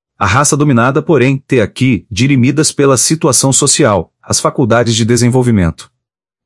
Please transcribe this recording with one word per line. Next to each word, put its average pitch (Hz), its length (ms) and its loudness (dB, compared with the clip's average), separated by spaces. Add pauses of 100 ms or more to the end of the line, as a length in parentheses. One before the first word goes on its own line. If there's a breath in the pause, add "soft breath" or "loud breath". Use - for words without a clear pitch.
(180)
A 101 80 -2
raça 139 300 0
dominada, 139 440 0
porém, 135 460 0
te 131 140 0
aqui, 110 500 -2
dirimidas 139 640 0
pela 135 240 2
situação 135 560 0
social, 127 680 0
as - 200 -6
faculdades 117 560 0
de 113 80 0
desenvolvimento. 117 840 0 (580)